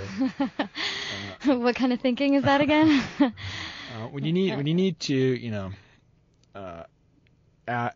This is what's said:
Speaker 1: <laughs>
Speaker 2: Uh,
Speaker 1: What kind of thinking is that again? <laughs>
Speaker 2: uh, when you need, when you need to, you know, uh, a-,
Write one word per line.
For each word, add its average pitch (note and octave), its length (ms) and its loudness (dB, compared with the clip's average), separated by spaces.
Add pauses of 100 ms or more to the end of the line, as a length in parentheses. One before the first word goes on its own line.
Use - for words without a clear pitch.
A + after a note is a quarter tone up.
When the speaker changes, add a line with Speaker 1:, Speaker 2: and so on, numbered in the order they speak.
Speaker 1:
<laughs> G3 320 -4 (1080)
Speaker 2:
Uh, C4+ 100 4
Speaker 1:
What A#3+ 160 2
kind B3+ 180 0
of B3 80 -2
thinking C#4 340 2
is C#4 100 4
that C#4 160 6
again? D4+ 500 6
<laughs> - 80 -14
Speaker 2:
uh, B3+ 140 4 (800)
when C#3 140 -6
you D#3 80 0
need, F#3 240 2
when C#3+ 100 -2
you D#3 80 2
need F#3 260 0
to, - 140 -2
you B2+ 360 2
know, G2 220 -6 (800)
uh, F2+ 300 -14 (840)
a-, A#2+ 300 -4